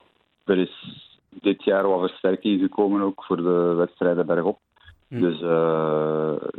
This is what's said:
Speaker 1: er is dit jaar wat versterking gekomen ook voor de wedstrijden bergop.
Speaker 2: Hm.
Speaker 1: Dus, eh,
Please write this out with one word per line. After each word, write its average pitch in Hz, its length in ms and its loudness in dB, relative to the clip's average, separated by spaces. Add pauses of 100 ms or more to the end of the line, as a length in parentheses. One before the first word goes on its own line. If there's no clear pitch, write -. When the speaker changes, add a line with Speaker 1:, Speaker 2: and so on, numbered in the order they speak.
(440)
Speaker 1:
er 95 140 2
is - 420 -6 (280)
dit 98 360 -2
jaar 98 240 2
wat 92 120 2
versterking 95 600 0
gekomen 101 420 0
ook 98 220 -4
voor 92 120 -2
de 87 400 2
wedstrijden 87 500 0
bergop. 85 320 -2 (500)
Speaker 2:
Hm. 123 120 -6
Speaker 1:
Dus, 82 220 0
eh, 78 920 0 (260)